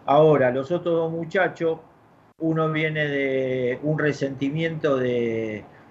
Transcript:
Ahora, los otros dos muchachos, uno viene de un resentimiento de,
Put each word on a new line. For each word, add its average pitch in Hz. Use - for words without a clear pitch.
Ahora, 143
los 135
otros 175
dos 165
muchachos, 165
uno 160
viene 156
de 131
un 151
resentimiento 143
de, 113